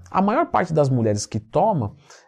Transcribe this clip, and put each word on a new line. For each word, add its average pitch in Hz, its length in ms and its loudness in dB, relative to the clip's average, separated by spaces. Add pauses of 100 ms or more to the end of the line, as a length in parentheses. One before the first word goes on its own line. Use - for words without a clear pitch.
(100)
A 190 120 0
maior 247 240 0
parte 190 260 -2
das 147 160 2
mulheres 113 380 0
que - 120 -8
toma, 147 560 -2 (340)